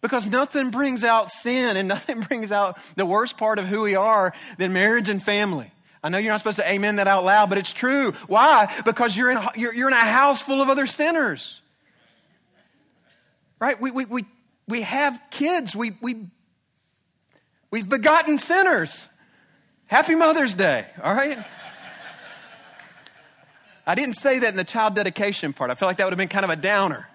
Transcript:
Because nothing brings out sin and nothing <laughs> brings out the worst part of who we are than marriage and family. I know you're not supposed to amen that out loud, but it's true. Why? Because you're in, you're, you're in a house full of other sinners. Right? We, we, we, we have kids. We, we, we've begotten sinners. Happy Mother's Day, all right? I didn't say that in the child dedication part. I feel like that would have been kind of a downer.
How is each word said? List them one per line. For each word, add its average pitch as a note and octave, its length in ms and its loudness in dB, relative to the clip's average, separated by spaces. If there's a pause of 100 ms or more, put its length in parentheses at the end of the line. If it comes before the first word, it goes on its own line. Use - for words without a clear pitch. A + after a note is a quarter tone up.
Because A#3 260 -2
nothing C4+ 420 0
brings B3+ 340 -2
out A3+ 280 2
sin A#3+ 460 -2
and F#3+ 100 -2
nothing A3+ 340 -4
<laughs> F#3 80 -8
brings A3 220 -4
out G3+ 260 0 (180)
the F#3+ 120 0
worst G#3+ 320 0
part A3 180 0
of G3 80 -4
who G#3 160 -2
we G3+ 140 0
are G3 380 2 (260)
than F#3 120 -2
marriage G#3 380 2
and G3 140 -4
family. G3+ 480 -2 (320)
I D3+ 60 -4
know F#3 100 -2
you're A3 120 -2
not G#3+ 100 -2
supposed G#3+ 160 -4
to F3 120 -2
amen G3+ 280 -2
that G3 100 2
out F#3+ 180 4
loud, G3+ 240 6
but G3 80 0
it's F#3+ 160 -6
true. C4 380 0 (160)
Why? A3+ 440 6 (140)
Because A3+ 320 0
you're B3 140 2
in, B3+ 80 0 (160)
you're, A3+ 180 -6
you're B3 140 0
in C4+ 80 2
a - 20 4
house B3 460 4
full C#4 180 0
of C4+ 80 0
other C4+ 160 2
sinners. D4 760 -2 (2000)
Right? A#3 220 -2
We, C4 80 -2
we, B3+ 160 -4
we, A3+ 200 -6 (420)
we A3+ 160 -4
have C4+ 360 -2 (120)
kids. D4 440 -2
We, A3 280 -6
we, A3+ 240 -8 (1400)
we've G#3 180 -6
begotten D4+ 480 4
sinners. E4 580 2 (920)
Happy D4+ 260 4
Mother's D#4+ 400 4
Day, D#3 320 0 (180)
all F#3+ 120 0
right? C4+ 280 -2 (2500)
I F3 80 0
didn't B3+ 220 -2
say C4+ 200 2
that A#3+ 120 2
in G3 60 -6
the F#3 80 -2
child G#3+ 300 0
dedication G3 580 -2
part. B2+ 200 -4
I - 20 -2
feel F#3+ 140 -2
like F#3 100 -2
that G3+ 60 2
would F#3 100 0
have F3+ 60 -6
been F#3+ 80 -2
kind G3 180 -2
of F3 60 -2
a D#3+ 40 0
downer. F#3 600 -2